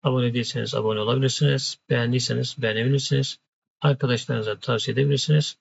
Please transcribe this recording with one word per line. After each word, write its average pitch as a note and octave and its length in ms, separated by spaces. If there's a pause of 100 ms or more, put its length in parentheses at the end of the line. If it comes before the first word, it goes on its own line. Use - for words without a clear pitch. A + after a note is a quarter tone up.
abone B2 320
değilseniz A#2 400
abone G#2+ 260
olabilirsiniz. C3 760 (120)
Beğendiyseniz B2 720
beğenebilirsiniz. C3 760 (420)
Arkadaşlarınıza A#2 800
tavsiye A#2+ 340
edebilirsiniz. C#3+ 680